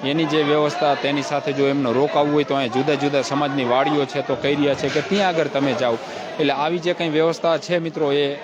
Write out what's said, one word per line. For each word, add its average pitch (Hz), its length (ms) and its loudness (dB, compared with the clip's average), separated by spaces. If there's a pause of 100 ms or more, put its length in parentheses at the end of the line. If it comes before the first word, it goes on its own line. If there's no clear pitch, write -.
એની 151 200 0
જે 156 180 2
વ્યવસ્થા, 147 520 2
તેની 139 280 -2
સાથે 143 300 -2
જો 139 160 2
એમને 139 240 0
રોકાવું 147 400 2
હોય 147 120 2
તો 143 100 -2
અહીંયા 131 200 -2
જુદા 135 200 2
જુદા 139 280 0
સમાજની 139 420 0
વાડીઓ 139 400 2
છે 139 160 -6
તો 135 140 -2
કહી 139 200 -2
રહ્યા 143 200 2
છે 135 140 -4
કે 143 120 0
ત્યાં 196 280 0
આગળ 165 160 0
તમે 139 280 0
જાઓ. 117 260 0 (420)
એટલે 139 120 2
આવી 156 260 -2
જે 175 140 -2
કંઈ 170 160 -2
વ્યવસ્થા 160 500 0
છે 175 200 -2
મિત્રો 156 340 -2
એ 143 320 0